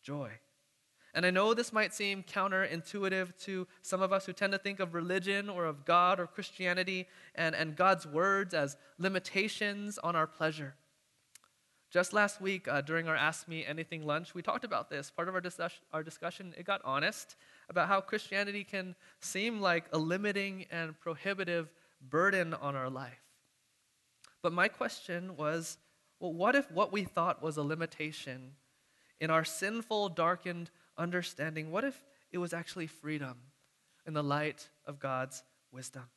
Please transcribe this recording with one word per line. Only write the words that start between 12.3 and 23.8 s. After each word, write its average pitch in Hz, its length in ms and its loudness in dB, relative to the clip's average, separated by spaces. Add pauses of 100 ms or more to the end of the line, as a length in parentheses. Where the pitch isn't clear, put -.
week, 190 260 -2
uh, 139 140 2
during 165 260 -2
our 160 80 2
Ask 151 320 2
Me 165 180 -6
Anything 156 400 -6
lunch, 156 280 -2
we 175 80 -8
talked - 240 -2
about 175 240 -2
this. 143 200 -6
Part 170 200 -4
of 185 60 -6
our 185 40 2
discuss-, 175 400 -6 (140)
our 156 100 -2
discussion, 170 540 -10
it 180 80 -12
got 196 180 -2
honest 143 540 -2 (320)
about 175 180 4
how 196 140 4
Christianity 202 640 -4
can 185 280 -6 (280)
seem 214 400 -2
like 170 320 4
a 160 40 2
limiting 190 720 0
and 165 300 -6
prohibitive 175 720 -2 (300)
burden 165 520 2
on 139 220 -4
our 131 140 -4
life. 127 320 -10 (1200)